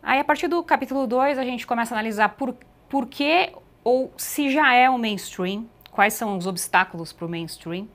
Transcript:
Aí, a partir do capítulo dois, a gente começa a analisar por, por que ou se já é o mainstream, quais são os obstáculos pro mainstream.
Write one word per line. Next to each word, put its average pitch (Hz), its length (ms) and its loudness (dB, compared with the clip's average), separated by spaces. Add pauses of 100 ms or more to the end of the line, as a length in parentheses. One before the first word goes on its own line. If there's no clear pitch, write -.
Aí, 269 180 2
a - 40 -2
partir 302 240 2
do 339 160 0
capítulo 269 440 0
dois, 262 300 0
a 262 60 -4
gente 247 240 -6
começa 233 260 -2
a 220 40 -4
analisar 214 320 2
por, 262 260 -6 (320)
por 277 200 -2
que 320 440 0 (320)
ou 254 340 2
se - 340 -2
já 277 220 4
é 254 160 6
o 254 80 0
mainstream, 208 720 -4 (240)
quais 214 240 2
são 208 220 -4
os 175 100 -4
obstáculos 180 680 -2
pro 170 160 -10
mainstream. 170 640 -10